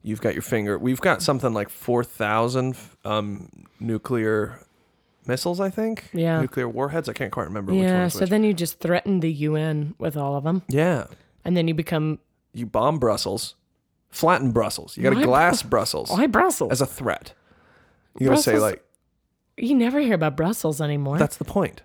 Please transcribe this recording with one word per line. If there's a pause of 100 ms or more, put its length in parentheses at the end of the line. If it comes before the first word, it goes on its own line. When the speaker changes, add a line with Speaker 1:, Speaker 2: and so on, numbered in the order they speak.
Speaker 1:
You've
got
your
finger.
We've
got
something
like
four
thousand, (300)
um, (320)
nuclear (680)
missiles,
I
think.
Speaker 2:
Yeah.
Speaker 1:
Nuclear
warheads.
I
can't
quite
remember
which
Speaker 2:
Yeah,
Speaker 1:
one's
Speaker 2:
so
Speaker 1:
which.
Speaker 2:
then
you
just
threaten
the
U
N
with
all
of
'em.
Speaker 1:
Yeah. (400)
Speaker 2:
And
then
you
become (340)
Speaker 1:
You
bomb
Brussels. (540)
Flatten
Brussels.
You
gotta
Speaker 2:
Why
Speaker 1:
glass
Speaker 2:
Bru-,
Speaker 1:
Brussels
Speaker 2:
why
Brussels?
Speaker 1:
as
a
threat. (880)
You
gotta
say,
Speaker 2:
Brussels,
Speaker 1:
like, (720)
Speaker 2:
you
never
hear
about
Brussels
anymore.
Speaker 1:
That's
the
point.